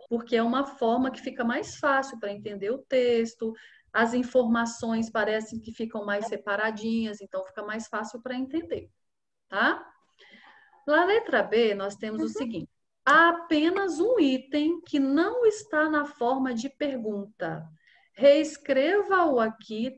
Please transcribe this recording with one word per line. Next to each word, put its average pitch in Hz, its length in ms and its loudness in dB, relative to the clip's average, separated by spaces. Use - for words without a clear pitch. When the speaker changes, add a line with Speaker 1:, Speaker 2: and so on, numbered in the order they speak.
Speaker 1:
porque 233 260 -2
é 226 80 4
uma 262 220 0
forma 254 440 0
que - 120 -10
fica 254 240 -6
mais 277 320 -4
fácil 269 420 0
pra 202 140 -6
entender 208 380 -8
o 269 80 -4
texto, 233 760 0
as 226 200 2
informações 233 960 0
parecem 220 500 -2
que 226 140 -14
ficam 220 320 -8
mais 208 220 -2
separadinhas, 214 920 -4
então 190 240 -8
fica 208 180 -12
mais 214 280 -8
fácil 226 320 -8
pra 254 140 -8
entender, 262 540 -6
tá? 233 360 0
Na - 160 6
letra 370 400 2
B, 208 320 2
nós 202 220 -6
temos 214 240 -6
o - 20 -2
Speaker 2:
Uhum. 220 60 -2
Speaker 1:
seguinte. 220 400 -8
Há 320 240 8
apenas 339 680 0
um 466 200 4
item 294 600 0
que - 160 -4
não 339 480 2
está 311 440 2
na 294 160 0
forma 262 480 -2
de 233 160 -6
pergunta. 202 960 -6
Reescreva-o 302 1300 4
aqui, 220 580 -4